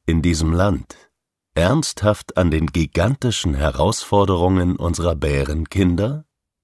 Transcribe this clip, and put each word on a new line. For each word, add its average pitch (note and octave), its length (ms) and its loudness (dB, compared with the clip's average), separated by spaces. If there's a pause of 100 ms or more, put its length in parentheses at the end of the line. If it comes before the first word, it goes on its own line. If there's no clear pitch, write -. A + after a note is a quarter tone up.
in E2 160 2
diesem D#2+ 320 2
Land F2+ 440 0 (580)
ernsthaft G#2 840 0
an F2+ 140 2
den D#2+ 160 0
gigantischen F2 880 -2
Herausforderungen F2+ 1200 0
unserer E2+ 400 -2
Bärenkinder? E2 1080 -2 (380)